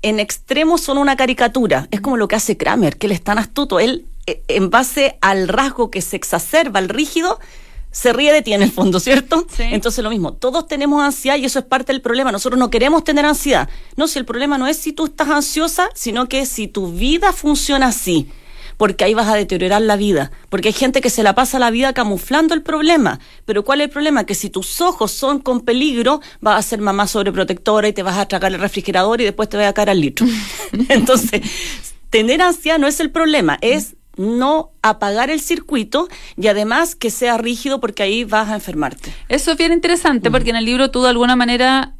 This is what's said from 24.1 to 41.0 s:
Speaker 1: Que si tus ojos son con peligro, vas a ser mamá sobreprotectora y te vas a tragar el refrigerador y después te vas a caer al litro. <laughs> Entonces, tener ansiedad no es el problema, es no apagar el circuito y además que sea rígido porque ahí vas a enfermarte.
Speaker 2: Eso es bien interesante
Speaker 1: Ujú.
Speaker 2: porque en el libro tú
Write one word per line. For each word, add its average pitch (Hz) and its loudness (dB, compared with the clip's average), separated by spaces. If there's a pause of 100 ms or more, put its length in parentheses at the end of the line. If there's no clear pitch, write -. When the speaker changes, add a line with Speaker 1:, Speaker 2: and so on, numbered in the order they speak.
Speaker 1:
Que 202 -4
si - -6
tus - -6
ojos 349 0
son 277 -2
con 247 -2
peligro, 254 0 (200)
vas 214 2
a - -4
ser 214 -4
mamá 202 0
sobreprotectora 202 0
y 208 0
te 202 -6
vas 185 -2
a 196 -2
tragar 190 -2
el 170 -6
refrigerador 196 0
y 247 2
después 208 -2
te 214 -6
vas 208 2
a 202 2
caer 208 0
al 190 4
litro. 151 0 (300)
<laughs> - -4
Entonces, 233 4 (680)
tener 226 2
ansiedad 330 2
no 277 2
es 294 -2
el 311 -2
problema, 302 2
es 254 0 (200)
no 254 0 (120)
apagar 220 0
el 311 -2
circuito 294 -2 (280)
y 185 -2
además 226 0
que 226 -4
sea 240 0
rígido 240 -4
porque 208 -4
ahí 214 0
vas 214 0
a 214 -2
enfermarte. 156 -6 (160)
Speaker 2:
Eso 294 0
es 311 2
bien 330 2
interesante 330 2
Speaker 1:
Ujú. 226 2
Speaker 2:
porque 240 2
en 226 -2
el 226 -2
libro 254 2
tú 247 0